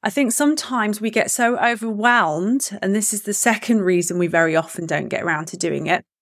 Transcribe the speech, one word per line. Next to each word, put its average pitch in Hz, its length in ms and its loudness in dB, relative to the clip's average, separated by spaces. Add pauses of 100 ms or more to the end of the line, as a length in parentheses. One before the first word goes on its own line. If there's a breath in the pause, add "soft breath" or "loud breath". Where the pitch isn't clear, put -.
I 208 80 -2
think 254 220 2
sometimes 254 680 0
we 220 80 -2
get 220 220 0
so 240 260 2
overwhelmed, 220 1300 0
and 190 120 2
this 214 200 0
is 202 80 -6
the 208 100 -6
second 220 480 2
reason 175 380 2
we 175 80 2
very 165 280 2
often 160 300 -2
don't 156 240 -4
get - 140 -4
around 160 240 -4
to 175 100 -12
doing 160 300 -2
it, 175 180 0 (180)